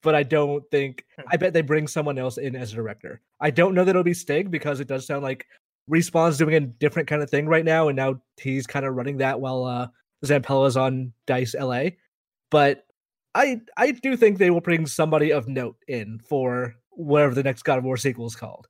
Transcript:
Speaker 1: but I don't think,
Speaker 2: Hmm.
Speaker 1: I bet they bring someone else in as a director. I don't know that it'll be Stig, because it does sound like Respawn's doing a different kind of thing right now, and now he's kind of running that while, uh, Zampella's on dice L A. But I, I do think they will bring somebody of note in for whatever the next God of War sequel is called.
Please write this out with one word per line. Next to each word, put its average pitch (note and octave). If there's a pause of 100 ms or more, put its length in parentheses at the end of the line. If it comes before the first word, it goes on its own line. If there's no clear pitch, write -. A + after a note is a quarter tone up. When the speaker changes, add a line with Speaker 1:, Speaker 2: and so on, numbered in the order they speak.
Speaker 1:
but D#3
I D3
don't C#3+
think, C#3 (120)
Speaker 2:
Hmm. C#3
Speaker 1:
I E3
bet F3
they E3
bring D3+
someone D3
else B2+
in C3
as A#2+
a -
director. A2 (180)
I D3
don't F3
know F3+
that F#3
it'll F#3
be F3
Stig, F3
because D3+
it C#3
does C3
sound C#3
like C3 (420)
Respawn's E3
doing D#3
a D#3
different C#3+
kind D3+
of C#3+
thing D3
right D#3+
now, D#3+
and C#3
now C3 (220)
he's C3+
kind C3+
of C3
running C3
that C3+
while, C3
uh, B2 (380)
Zampella's C3+
on C3 (140)
dice B2+
L C3
A. D#3 (540)
But C#3+ (480)
I, B3+ (160)
I C4
do C4
think G#3
they F#3
will E3+
bring E3
somebody D#3
of C3+
note C3 (100)
in A2+ (100)
for B2+ (180)
whatever D3
the C3+
next C3
God C#3
of B2
War C3
sequel B2
is A#2
called. -